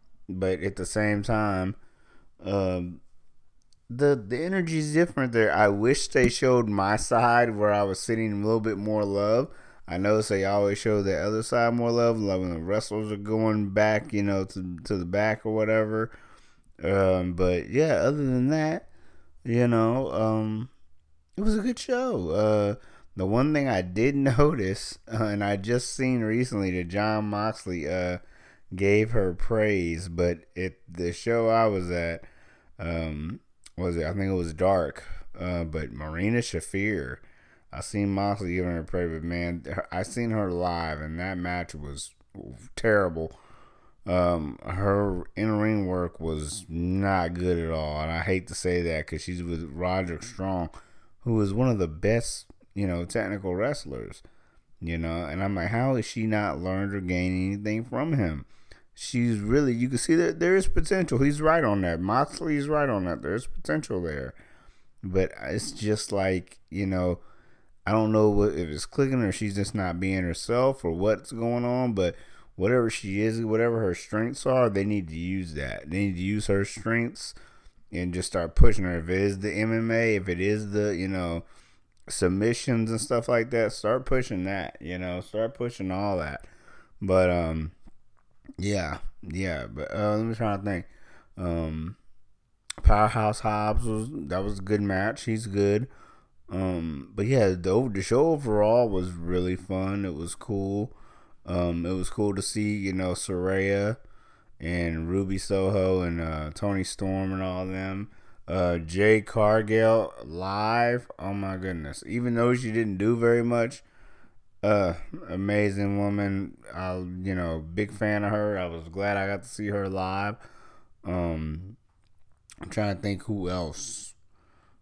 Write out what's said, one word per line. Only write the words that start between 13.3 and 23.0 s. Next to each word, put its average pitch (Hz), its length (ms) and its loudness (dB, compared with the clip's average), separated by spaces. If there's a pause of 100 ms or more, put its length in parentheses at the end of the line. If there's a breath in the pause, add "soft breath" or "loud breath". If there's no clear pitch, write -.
back, 107 420 2
you 101 100 0
know, 98 220 0
to, 92 400 -10
to 104 140 -2
the 87 80 -4
back 104 400 0
or 110 80 -2
whatever. 110 560 2 (760 loud breath)
Um, 92 480 4
but 90 380 2
yeah, 143 240 2
other 120 240 2
than 127 300 2
that, 156 420 0 (540 soft breath)
you 120 220 4
know, 117 460 2
um, 110 560 0 (720)
it - 20 -4
was 214 160 4
a 214 60 -2
good 233 160 -2
show. 240 500 -2
Uh, 104 460 2 (420 loud breath)